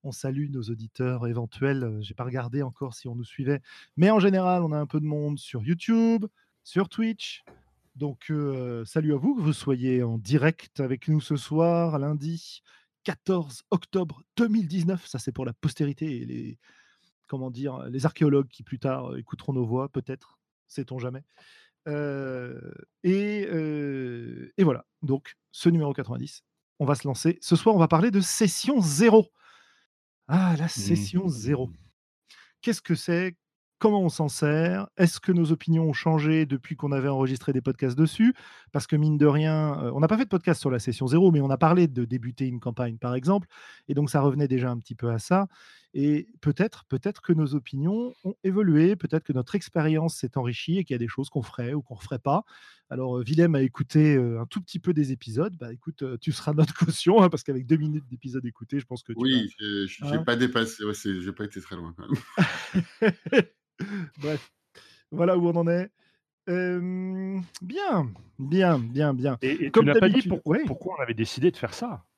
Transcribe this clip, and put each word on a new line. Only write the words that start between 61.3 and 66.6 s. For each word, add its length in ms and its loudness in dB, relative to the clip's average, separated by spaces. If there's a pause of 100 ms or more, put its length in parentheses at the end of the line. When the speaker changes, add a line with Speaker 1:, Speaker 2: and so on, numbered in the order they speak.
Speaker 3:
pas 120 -8
été 180 -12
très 140 -14
loin, 200 -12
quand 80 -16 (960)
même. 120 4 (280)
Speaker 1:
<laughs> 120 -6 (680)
Bref, 340 -6 (580)
voilà 280 2
où 100 2
on 80 0
en 100 2
est. 240 0 (600)
Euh... 920 -4 (220)